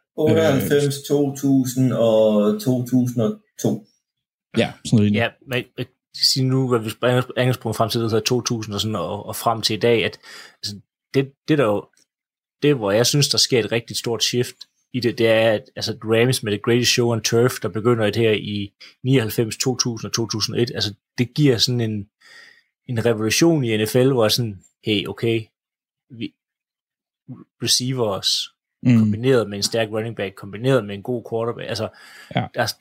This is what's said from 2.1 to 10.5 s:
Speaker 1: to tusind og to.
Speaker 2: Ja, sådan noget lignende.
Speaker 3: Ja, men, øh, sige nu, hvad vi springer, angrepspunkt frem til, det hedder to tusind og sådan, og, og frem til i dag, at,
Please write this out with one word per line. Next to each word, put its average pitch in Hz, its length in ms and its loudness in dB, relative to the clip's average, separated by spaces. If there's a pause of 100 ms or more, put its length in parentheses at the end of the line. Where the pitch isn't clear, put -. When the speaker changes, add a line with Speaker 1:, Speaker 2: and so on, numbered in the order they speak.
Speaker 1:
to 127 240 0
tusind 123 360 0
og 107 180 -2 (220)
to. - 260 -2 (680)
Speaker 2:
Ja, 113 140 0 (140)
sådan 127 120 2
noget 104 140 4
lignende. 104 140 0
Speaker 3:
Ja, 113 40 -2 (180)
men, 123 160 -4 (140)
øh, 127 80 -8 (320)
sige - 280 0
nu, 131 240 0
hvad 120 100 2
vi 110 100 -6
springer, 123 340 0 (140)
angrepspunkt 120 400 0
frem 113 120 2
til, 117 120 -2
det 113 100 -2
hedder 110 140 2
to 123 160 -2
tusind 110 340 -6
og 98 60 -4
sådan, 107 140 -4
og, 95 300 -6
og 107 100 -10
frem 113 260 -2
til 113 120 -2
i 104 60 -4
dag, 117 260 2
at, - 140 -6 (440)